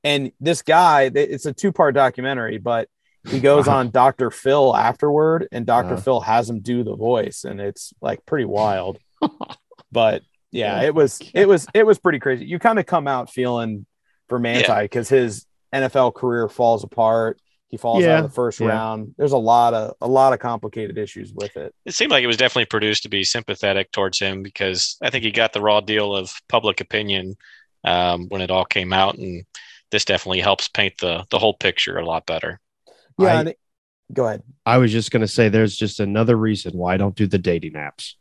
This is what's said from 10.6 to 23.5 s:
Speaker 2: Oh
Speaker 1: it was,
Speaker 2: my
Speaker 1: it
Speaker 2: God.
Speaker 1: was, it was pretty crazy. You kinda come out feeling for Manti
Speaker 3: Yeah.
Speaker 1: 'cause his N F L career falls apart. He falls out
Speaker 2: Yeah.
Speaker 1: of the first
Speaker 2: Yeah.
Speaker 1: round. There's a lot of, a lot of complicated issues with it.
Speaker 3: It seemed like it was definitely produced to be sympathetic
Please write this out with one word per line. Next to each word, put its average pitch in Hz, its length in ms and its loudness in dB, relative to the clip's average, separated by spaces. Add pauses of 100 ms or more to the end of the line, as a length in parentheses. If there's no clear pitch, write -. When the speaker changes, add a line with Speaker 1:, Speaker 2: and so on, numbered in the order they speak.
Speaker 2:
Oh 127 40 2
Speaker 1:
it 151 100 0
was, 151 260 2
Speaker 2:
my - 120 -20
Speaker 1:
it 190 120 4
Speaker 2:
God. - 20 6
Speaker 1:
was, 185 260 4
it 214 120 4
was 214 140 6
pretty 151 200 2
crazy. 123 260 -2
You 165 140 -8
kinda 220 240 2
come 151 240 -2
out 127 240 -4
feeling 117 540 -4 (420)
for 127 100 -2
Manti 120 300 2
Speaker 3:
Yeah. 104 200 2
Speaker 1:
'cause 117 220 -4
his 120 360 2 (260)
N 135 120 -2
F 127 120 -4
L 127 160 4
career 120 380 -2
falls 117 340 2
apart. 113 560 0 (280)
He 113 100 -12
falls 117 260 0
out 170 40 4
Speaker 2:
Yeah. 160 120 4
Speaker 1:
of 156 40 0
the 139 100 -8
first 120 260 -4
Speaker 2:
Yeah. 110 100 0
Speaker 1:
round. 110 480 -6
There's 143 160 0
a 135 40 2
lot 117 380 4
of, 107 260 -6
a 117 60 -4
lot 131 260 6
of 117 60 -2
complicated 107 580 -8
issues 101 340 -10
with - 260 -10
it. - 180 -12 (100)
Speaker 3:
It - 80 -10
seemed - 180 0
like 139 120 4
it 123 40 0
was 117 100 0
definitely 123 280 2
produced 107 380 -2
to 101 60 -14
be 98 140 -4
sympathetic 98 680 -2